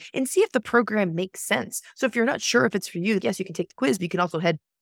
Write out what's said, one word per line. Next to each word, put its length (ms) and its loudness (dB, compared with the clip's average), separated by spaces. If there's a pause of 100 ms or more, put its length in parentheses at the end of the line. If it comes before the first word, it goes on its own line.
(140)
and 140 -2
see 140 2
if 100 2
the 80 0
program 560 0
makes 240 -6
sense. 420 -4 (140)
So 100 0
if 120 -2
you're 80 2
not 160 -2
sure 240 4
if 100 0
it's 120 -4
for 100 -10
you, 240 2
yes, 180 -2
you 60 -4
can 100 -10
take 140 -4
the 60 -20
quiz, 220 2
but 60 -4
you 60 -4
can 100 0
also 200 0
head 200 2 (220)